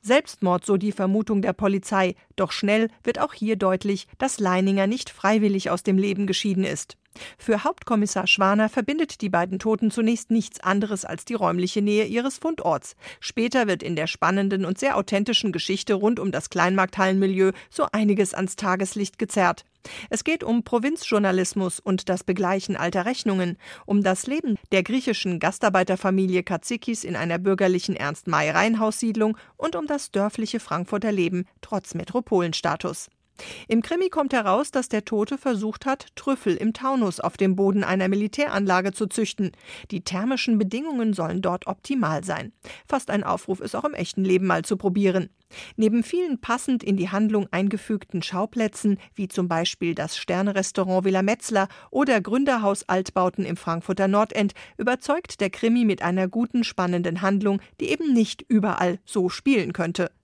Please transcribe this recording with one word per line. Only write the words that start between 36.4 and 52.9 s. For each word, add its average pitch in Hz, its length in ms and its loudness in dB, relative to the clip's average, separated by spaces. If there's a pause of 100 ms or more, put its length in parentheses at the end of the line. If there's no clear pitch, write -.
im 220 160 0
Taunus 247 480 0
auf - 160 -4
dem 190 180 2
Boden 196 300 2
einer 190 240 2
Militäranlage 202 840 0
zu 208 160 -4
züchten. 202 460 -2 (400)
Die 180 80 -4
thermischen 226 580 0
Bedingungen 226 540 0
sollen 175 280 -2
dort 180 280 -2
optimal 185 560 -2
sein. 160 280 -6 (320)
Fast - 260 -4
ein 202 120 0
Aufruf, 185 380 -4
es - 160 -8
auch - 80 -4
im 294 100 -2
echten 190 300 -4
Leben 185 240 4
mal 165 160 2
zu 202 120 -2
probieren. 190 540 0 (460)
Neben 220 260 4
vielen 349 380 -2
passend 247 420 -2
in 196 140 0
die 180 140 -2
Handlung 208 420 0
eingefügten 196 720 -2
Schauplätzen, 208 720 -2 (160)
wie 190 140 -4
zum 180 180 -2
Beispiel 170 480 -2
das 151 220 -6
Sterne-Restaurant 190 880 0
Villa 190 180 2
Metzler 196 460 0 (240)
oder 262 280 4
Gründerhaus-Altbauten 196 1200 0